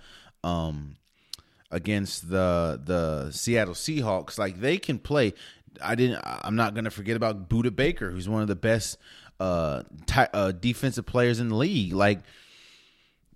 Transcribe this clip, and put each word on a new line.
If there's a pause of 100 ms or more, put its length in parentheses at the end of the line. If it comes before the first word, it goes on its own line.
(460)
um, (760)
against
the,
the
Seattle
Seahawks.
Like,
they
can
play. (480)
I
didn't,
I'm
not
gonna
forget
about
Budda
Baker,
who's
one
of
the
best, (400)
uh, (240)
ti-,
uh,
defensive
players
in
the
league.
Like, (1160)